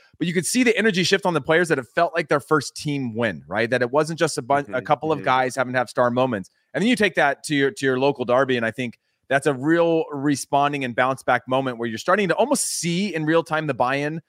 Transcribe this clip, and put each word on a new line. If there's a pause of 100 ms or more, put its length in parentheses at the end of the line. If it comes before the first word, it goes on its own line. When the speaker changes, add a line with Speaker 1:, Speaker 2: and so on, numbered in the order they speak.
(180)
Speaker 1:
But
you
could
see
the
energy
shift
on
the
players
that
it (100)
felt
like
their
first
team
win,
right?
That
it
wasn't
just
a
bun-,
a
Speaker 2:
Mm-hmm,
Speaker 1:
couple
of
Speaker 2:
mm-hmm.
Speaker 1:
guys
haven't
have
star
moments. (240)
And
then
you
take
that
to
your,
to
your
local
derby,
and
I
think (280)
that's
a
real
responding
and
bounce
back
moment
where
you're
starting
to
almost
see
in
real
time
the
buy-in,